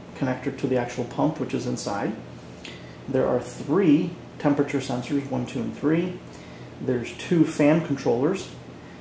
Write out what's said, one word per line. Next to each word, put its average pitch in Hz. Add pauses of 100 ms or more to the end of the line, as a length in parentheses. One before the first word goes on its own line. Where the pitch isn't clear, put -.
(180)
connector 131
to 135
the 127
actual 120
pump, 147
which 135
is 123
inside. 123 (920)
There 131
are 127
three 165 (280)
temperature 143
sensors, 131
one, 123
two, 127
and 113
three. 170 (680)
There's 120
two 165
fan 156
controllers, 135 (540)